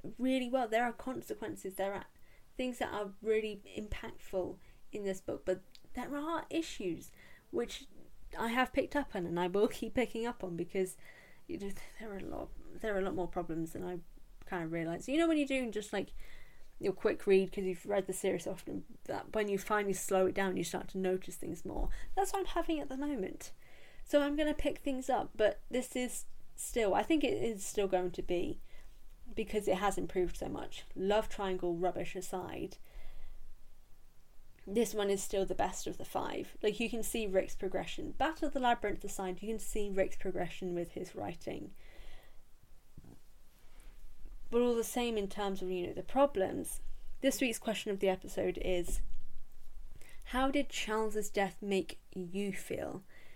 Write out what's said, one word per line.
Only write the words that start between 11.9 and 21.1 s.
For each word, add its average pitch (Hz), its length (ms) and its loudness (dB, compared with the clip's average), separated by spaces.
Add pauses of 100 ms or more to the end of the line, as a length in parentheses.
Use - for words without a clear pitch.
there 220 120 -6
are 196 60 -6
a - 60 -6
lot, - 240 -4 (320)
there 220 160 0
are 190 40 4
a - 20 6
lot 196 120 2
more 175 140 0
problems 165 440 -2
than - 120 -6
I 180 140 -2 (480)
kind 175 180 -2
of 160 80 -2
realised. 170 360 -2
You 277 100 4
know 330 100 6
when 320 100 6
you're 285 80 4
doing 262 260 0
just, 202 200 -4
like, 196 160 0 (720)
your 196 140 0
quick - 340 2
read 190 260 8
'cause 196 120 -2
you've 185 220 -4
read 202 200 2
the 190 60 -2
series 185 340 0
often, 190 380 -6 (200)
that - 300 -6
when 208 140 2
you 202 80 2
finally 202 380 2
slow 190 320 4
it 185 80 2
down, 190 220 2
you 175 80 2
start - 240 -4
to 190 100 -4
notice 185 380 0